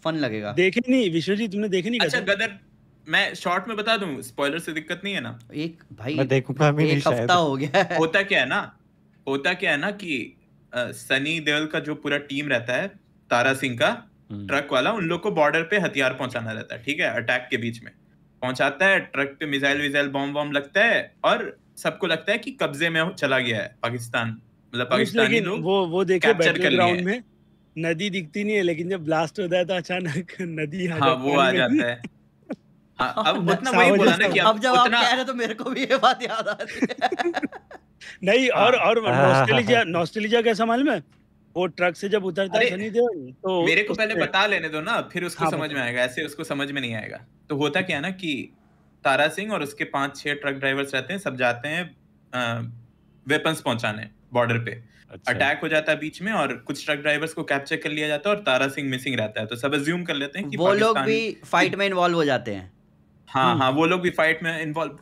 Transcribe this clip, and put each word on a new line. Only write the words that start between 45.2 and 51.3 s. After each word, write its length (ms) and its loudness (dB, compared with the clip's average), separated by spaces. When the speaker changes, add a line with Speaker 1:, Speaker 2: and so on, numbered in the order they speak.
Speaker 3:
उसको 200 -6
Speaker 2:
हाँ, 80 2
Speaker 3:
समझ 100 -4
Speaker 2:
बताओ। 140 -6
Speaker 3:
में 60 -2
आएगा, 200 -2
ऐसे 220 -2
उसको 200 -10
समझ 280 -4
में 100 -4
नहीं 120 -6
आएगा। 320 -10
तो 60 -2
होता 260 0
क्या 140 -2
है 60 -4
ना 80 -4
कि 400 -6
तारा 240 4
सिंह 240 -4
और 120 -2
उसके 200 -8
पांच 340 -4
छह 160 -6
ट्रक 220 -4
ड्राइवर्स 380 -2
रहते 200 -4
हैं, 60 -4
सब 180 -6